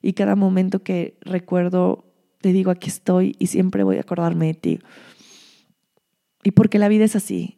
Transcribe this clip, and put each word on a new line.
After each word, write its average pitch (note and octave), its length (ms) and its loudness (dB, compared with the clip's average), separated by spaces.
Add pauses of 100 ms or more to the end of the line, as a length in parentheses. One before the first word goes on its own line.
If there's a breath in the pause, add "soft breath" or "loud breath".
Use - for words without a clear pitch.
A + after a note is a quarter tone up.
Y F#3+ 120 -2
cada G3 220 0
momento F#3+ 480 0
que F3+ 380 -6
recuerdo, F3+ 840 -2 (360)
te F#3 120 2
digo, F#3 180 2
"Aquí F3+ 180 -6
estoy F#3 500 0
y F#3 80 -2
siempre F#3 360 0
voy - 140 0
a - 40 -4
acordarme E3+ 460 -2
de D#3+ 60 -2
ti". E3 260 -4 (1600 loud breath)
Y G3 80 0
porque G#3+ 260 4
la G#3 120 2
vida G#3+ 160 4
es G#3+ 100 -2
así, - 420 -6